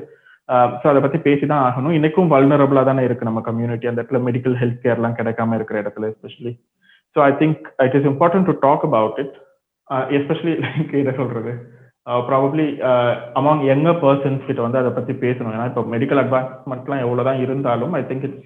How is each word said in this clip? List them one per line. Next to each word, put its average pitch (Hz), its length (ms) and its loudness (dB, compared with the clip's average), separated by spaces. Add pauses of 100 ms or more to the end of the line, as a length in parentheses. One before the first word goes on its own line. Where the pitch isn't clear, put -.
(480)
ஆ, 123 340 2
so 156 80 4
அதை 139 100 6
பத்தி 139 180 2
பேசி 143 280 2
தான் 139 280 0
ஆகணும். 131 160 -2
இன்னைக்கும் 160 400 2
வல்னரபிளா 139 540 4
தானே 135 200 2
இருக்கு 120 200 -2
நம்ம 113 160 -2
கம்யூனிட்டி, 117 460 -4
அந்த 117 160 -2
இடத்துல 135 120 -4
மெடிக்கல் 123 460 0
ஹெல்த் 120 220 -2
கேர்லாம் 117 340 0
கிடைக்காம 113 380 -2
இருக்கிற 110 280 -4
இடத்துல 107 320 -6
especially. 120 460 -14 (520)
So 151 100 4
I 139 80 6
think 151 360 0 (120)
it 131 140 2
is 135 140 2
important 175 380 2
to 139 240 2
talk 151 160 2
about 113 360 0
it. 135 140 -10 (560)
Uh, 131 180 -4
especially 160 500 -2
<laughs> 139 60 -4
like, 143 280 -4
என்ன 135 200 0
சொல்றது, 120 640 -8 (320)
uh, - 20 -4
probably, 135 540 0 (140)
uh, 123 340 2 (200)
among 147 300 2
younger 143 360 4
persons 139 460 2
கிட்ட 131 160 -2
வந்து 117 160 0
அதை 123 120 2
பத்தி 120 220 -4
பேசணும். 120 400 -4
ஏன்னா, 113 140 -4
இப்ப 123 140 -4
மெடிக்கல் 117 440 0
அட்வான்ஸ்மெண்ட்லாம் 131 760 -4
எவ்வளவுதான் 123 400 0
இருந்தாலும், 131 520 -2
I 143 100 -2
think 135 200 -6
it's, - 240 -10